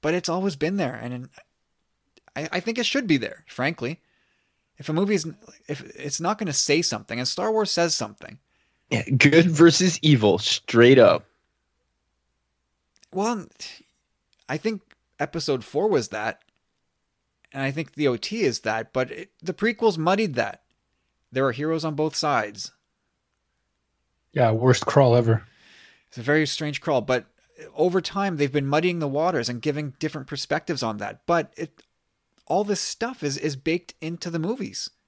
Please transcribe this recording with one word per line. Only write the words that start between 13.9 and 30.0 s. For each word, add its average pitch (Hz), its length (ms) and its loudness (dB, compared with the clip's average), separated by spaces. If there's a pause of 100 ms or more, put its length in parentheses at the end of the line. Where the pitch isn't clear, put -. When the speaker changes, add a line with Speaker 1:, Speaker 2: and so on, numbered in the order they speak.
Speaker 1:
I 147 100 -4
think 220 240 -6 (360)
Episode 143 460 -4
four 185 240 -2
was 139 200 0
that, 107 340 -6 (1080)
and 135 120 -8
I 135 80 -2
think 143 240 -8
the 147 140 0
O 123 80 0
T 220 260 -6
is 127 180 0
that, 113 320 -4
but 127 180 -2
it, - 200 -14 (120)
the 175 120 -6
prequels 220 420 0
muddied 180 380 0
that. 110 280 -4 (680)
There 131 140 0
are 127 60 0
heroes 156 320 -2
on 156 100 -4
both 151 200 -2
sides. 107 580 -2 (1600)
Speaker 3:
Yeah, 117 180 4
worst 120 340 4
crawl 123 320 6
ever. 113 280 2 (640)
Speaker 1:
It's - 100 -18
a 117 40 -12
very 147 240 2
strange 147 360 -6
crawl, 139 180 0
but 156 240 -2 (500)
over 180 280 2
time 196 340 -4
they've 143 160 0
been 139 140 0
muddying 170 320 2
the 151 100 -2
waters 143 400 0
and 123 140 -6
giving 147 360 -4
different 151 280 -6